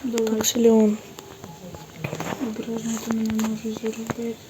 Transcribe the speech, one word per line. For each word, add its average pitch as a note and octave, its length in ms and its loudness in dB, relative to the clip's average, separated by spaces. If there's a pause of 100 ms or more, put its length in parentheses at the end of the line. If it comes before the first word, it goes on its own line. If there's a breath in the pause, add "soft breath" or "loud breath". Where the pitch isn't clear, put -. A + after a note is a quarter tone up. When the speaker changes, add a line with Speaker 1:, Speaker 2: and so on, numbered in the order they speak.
Speaker 1:
Давай. A3+ 320 2
Speaker 2:
Так, G#3+ 100 0
Селіон. A3 520 6 (1400)
Speaker 1:
Обережно, A3+ 500 -4 (140)
ти A3+ 120 -2
мене A3 140 0
можеш A3 500 -2
зробити. A3+ 520 -4 (160)